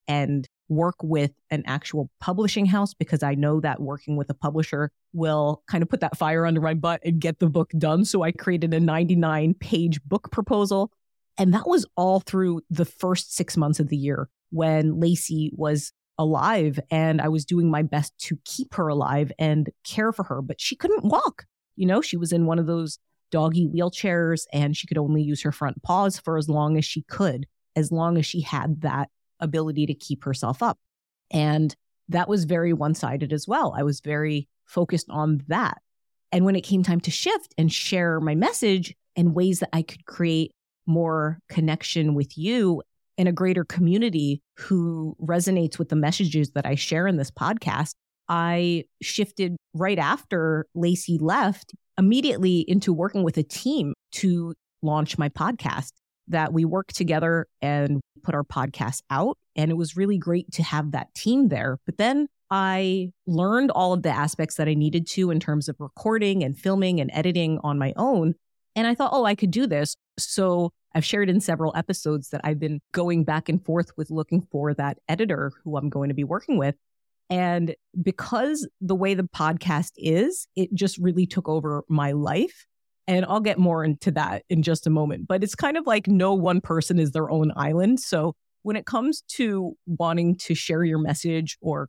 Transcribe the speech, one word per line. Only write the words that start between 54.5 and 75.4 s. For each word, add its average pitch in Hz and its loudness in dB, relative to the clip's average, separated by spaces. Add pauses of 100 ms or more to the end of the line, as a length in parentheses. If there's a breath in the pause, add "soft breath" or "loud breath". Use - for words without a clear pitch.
launch 156 0
my 147 0
podcast, - -4 (380)
that 160 0
we 165 4
worked 175 -2
together 165 0 (140)
and 143 0 (240)
put 160 -4
our 147 -2
podcast 127 -4
out. 160 0 (200)
And 156 2
it 165 0
was 165 -4
really 196 2
great 175 -2
to 165 0
have 151 -2
that - -6
team 247 2
there. 131 -2
But - -8
then 277 2 (220)
I 190 0 (140)
learned 202 2
all 180 2
of 180 0
the 165 2
aspects 151 -2
that 156 0
I 156 4
needed 156 2
to 185 0
in 156 2
terms 151 -2
of 147 -6
recording 196 0
and 135 -4
filming 190 0
and 131 -2
editing 160 0
on 143 -2
my 135 -2
own. 185 2 (400)
And 226 0
I 233 2
thought, 262 0
"Oh, 254 2
I 208 4
could 190 0
do 240 2
this." 151 0 (240)
So 175 0 (220)
I've 160 2
shared 208 0
in 180 4
several 160 -2
episodes 156 -4
that - -8
I've 151 -2
been 151 -4 (120)
going 175 2
back 156 -2
and 156 0
forth 170 -2
with 156 -8
looking 160 -2
for 147 -2
that 143 -4 (100)
editor 160 -2 (120)